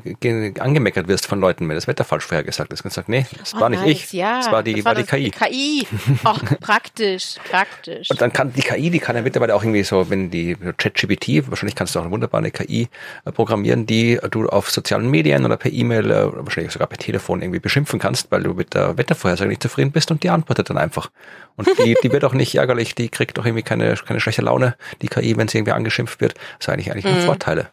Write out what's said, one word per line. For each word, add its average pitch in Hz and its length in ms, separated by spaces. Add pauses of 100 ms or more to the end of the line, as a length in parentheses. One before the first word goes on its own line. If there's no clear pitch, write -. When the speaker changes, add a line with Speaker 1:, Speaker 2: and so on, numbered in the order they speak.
(220)
Speaker 1:
ge-, 110 360
angemeckert 110 520
wirst 95 180
von 98 140
Leuten, 87 260
wenn 76 80
das 87 100
Wetter - 200
falsch 78 180
vorhergesagt - 480
ist. - 100
Kannst - 140
du 98 60
sagen, 104 100
„Nee, 127 140 (120)
das - 180
Speaker 2:
Oh, 208 40
Speaker 1:
war 120 100
nicht 101 120
Speaker 2:
nice, 156 80
Speaker 1:
ich, 156 240
Speaker 2:
ja. 202 240
Speaker 1:
das 247 160
war 110 100
die, 110 120
Speaker 2:
Das 104 100
Speaker 1:
war 226 100
Speaker 2:
war 214 80
Speaker 1:
die - 20
Speaker 2:
das, 185 140
die 127 120
Speaker 1:
K 220 160
I.“ 269 360
Speaker 2:
K - 0
I. - 40 (180)
Speaker 1:
<laughs> 139 180
Speaker 2:
Ach, 214 180 (200)
praktisch, 208 720 (140)
praktisch. - 600
Speaker 1:
Und 127 120
dann 120 100
kann 131 220
die 139 80
K - 160
I, 160 120
die 175 100
kann 120 180
ja 117 40
mittlerweile 120 320
auch 101 100
irgendwie 107 200
so, 92 260
wenn 95 220
die 85 240 (220)
Chat - 160
G - 120
P 98 120
T, 139 320
wahrscheinlich - 260
kannst - 200
du 87 40
auch 82 40
eine 85 80
wunderbare - 400
K - 120
I, 117 240 (380)
äh, - 80
programmieren, 113 520
die 117 320 (140)
du 110 160
auf - 240
sozialen 107 400
Medien 147 320
oder 113 140
per - 160
E-Mail, 113 360
äh, 104 180 (180)
wahrscheinlich 82 260
sogar - 160
per - 120
Telefon 92 420
irgendwie 90 180
beschimpfen 139 400
kannst, - 320
weil 95 120
du 92 100
mit 90 200
der 95 240
Wettervorhersage 98 520
nicht 104 120
zufrieden 139 300
bist - 180
und 160 140
die 175 60
antwortet 165 400
dann - 80
einfach. - 340 (460)
Und 107 100 (120)
die, 117 160
Speaker 2:
<laughs> 523 60
Speaker 1:
die 120 120
wird 139 100
auch 127 100
nicht 131 220
ärgerlich, 127 400
die 117 140
kriegt - 300
auch 113 60
irgendwie 113 180
keine, 113 320
keine 117 240
schlechte 110 240
Laune, 123 320 (260)
die - 60
K - 140
I, 113 160
wenn 113 100
sie - 100
irgendwie 107 160
angeschimpft 117 480
wird. 117 140
Das - 320
ist - 20
eigentlich, - 220
eigentlich 98 140
nur 190 100
Speaker 2:
Mhm. 175 100
Speaker 1:
Vorteile. 82 480